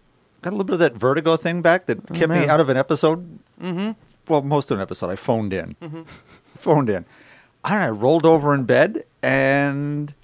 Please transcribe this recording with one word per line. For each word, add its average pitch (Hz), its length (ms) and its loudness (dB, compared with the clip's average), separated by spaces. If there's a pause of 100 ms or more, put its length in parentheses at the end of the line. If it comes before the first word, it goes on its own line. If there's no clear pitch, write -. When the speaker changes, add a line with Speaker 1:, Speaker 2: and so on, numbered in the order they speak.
(420)
Speaker 1:
Got 175 100 -8
a 208 40 -8
little 196 100 -4
bit - 80 -4
of 175 60 -2
that 156 140 4
vertigo 147 420 2
thing 170 260 -4
back 165 260 2
that 123 120 -2
Speaker 2:
Oh, - 140 -14
Speaker 1:
kept 165 180 0
me 175 80 2
Speaker 2:
man. 151 100 2
Speaker 1:
out 156 100 4
of 151 100 2
an 127 80 2
episode. 165 600 0 (220)
Speaker 2:
Mm-hmm. 185 300 -6 (360)
Speaker 1:
Well, 151 140 2
most 143 300 -2
of 113 60 -2
an 95 40 -4
episode. 92 280 -8
I 95 60 -6
phoned 107 380 -4
in. 87 280 -8
Speaker 2:
Mm-hmm. 165 220 -14 (540)
Speaker 1:
Phoned 147 320 2
in. 92 160 -4 (600)
And 202 180 0
I 139 60 -2
rolled 131 360 2
over 147 280 4
in 139 100 0
bed, 131 420 2 (180)
and 143 880 -2 (100)